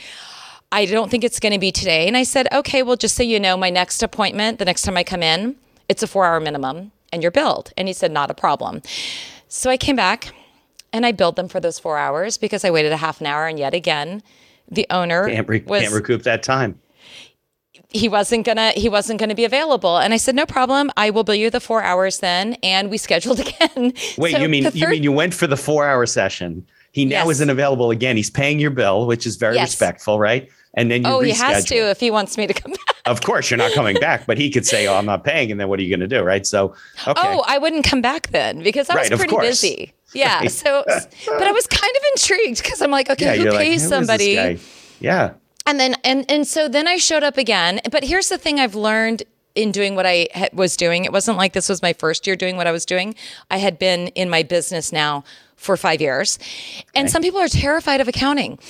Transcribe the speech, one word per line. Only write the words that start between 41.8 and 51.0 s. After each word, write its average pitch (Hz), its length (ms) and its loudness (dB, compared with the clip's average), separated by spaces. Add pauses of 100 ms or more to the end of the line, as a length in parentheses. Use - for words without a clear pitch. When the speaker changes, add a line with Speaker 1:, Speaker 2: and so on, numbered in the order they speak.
Speaker 1:
of 554 80 0 (100)
intrigued 381 500 0
'cause - 180 -4
I'm 285 100 2
like, 277 180 2
"Okay, 277 160 0
Speaker 2:
Yeah, - 100 4
Speaker 1:
who - 80 2
Speaker 2:
you're - 100 4
like, 104 120 4
Speaker 1:
pays - 160 2
Speaker 2:
"Who 156 40 0
is - 40 -2
this - 0 -
Speaker 1:
somebody?" 220 460 2
Speaker 2:
guy?" 185 220 0 (420)
Yeah. 147 300 2 (360)
Speaker 1:
And 285 140 2
then, 254 240 2
and, 262 280 0
and 294 160 2
so 311 200 0
then 294 200 0
I 349 100 2
showed 311 260 2
up 285 140 0
again. 202 420 2 (120)
But 285 120 0
here's 349 260 0
the 370 100 -2
thing 294 200 -2
I've 240 140 0
learned 220 480 0 (320)
in 214 180 0
doing 196 220 0
what 185 140 2
I 175 260 4
ha-, 180 180 -2
was 180 240 0
doing. 175 300 0